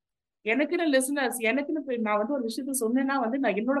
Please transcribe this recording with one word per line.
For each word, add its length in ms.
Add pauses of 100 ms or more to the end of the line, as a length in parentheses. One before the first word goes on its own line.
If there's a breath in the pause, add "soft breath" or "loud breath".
(460)
எனக்குன்னு 400
லிசனர்ஸ், 540
எனக்குன்னு 440
போய் 120
நான் 200
வந்து 160
ஒரு 120
விஷயத்த 360
சொன்னேன்னா 400
வந்து, 180
நான் 160
என்னோட 260